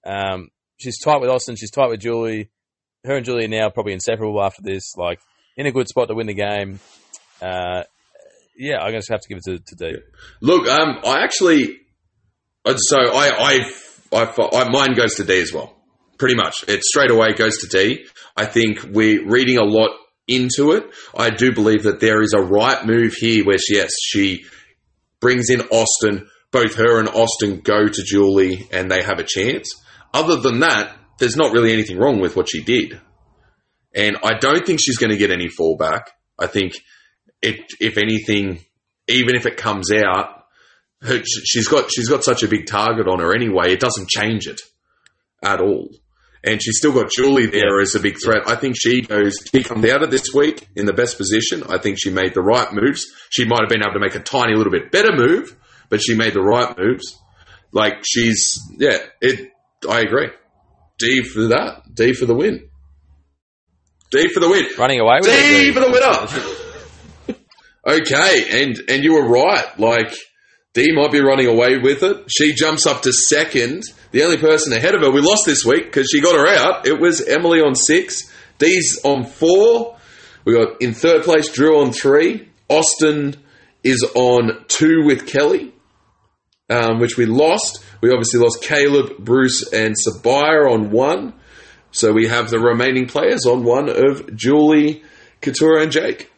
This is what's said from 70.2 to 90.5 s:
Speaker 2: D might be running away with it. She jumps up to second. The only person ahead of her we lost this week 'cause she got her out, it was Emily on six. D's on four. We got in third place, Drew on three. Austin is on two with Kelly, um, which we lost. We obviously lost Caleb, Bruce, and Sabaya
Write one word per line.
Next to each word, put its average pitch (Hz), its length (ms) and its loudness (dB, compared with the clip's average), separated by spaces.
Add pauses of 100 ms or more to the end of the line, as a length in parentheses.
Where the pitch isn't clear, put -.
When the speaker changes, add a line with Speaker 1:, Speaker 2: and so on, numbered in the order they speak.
Speaker 2:
D 143 200 2
might 143 200 2
be 143 80 4
running 135 280 4
away 123 280 4
with 135 260 2
it. 202 280 -2
She 151 240 2
jumps 156 320 0
up 139 160 0
to 127 100 0
second. 147 720 0 (280)
The 131 120 0
only 165 160 2
person 156 340 2
ahead 151 220 0
of 175 80 0
her 143 80 4
we 139 100 2
lost 202 240 2
this - 220 0
week 160 260 0
'cause 135 180 0
she 147 120 2
got 175 120 4
her 147 120 4
out, 175 400 2
it 143 120 0
was 165 220 0
Emily 165 400 2
on 143 140 2
six. - 580 -2 (260)
D's 170 460 0
on 135 220 0
four. 214 720 2 (480)
We 117 80 2
got 113 260 0
in 120 140 -2
third 160 300 2
place, 156 280 2
Drew 151 260 4
on 131 140 2
three. 160 560 2 (220)
Austin 151 680 0 (460)
is 123 200 0 (120)
on 123 540 2
two 160 360 2
with 135 220 2
Kelly, 147 480 0 (960)
um, 117 300 0
which 120 180 0
we 117 80 2
lost. 151 580 0 (160)
We 117 100 2
obviously 120 300 0
lost 117 220 2
Caleb, 143 560 2
Bruce, 123 560 0
and 110 200 0 (140)
Sabaya 143 640 2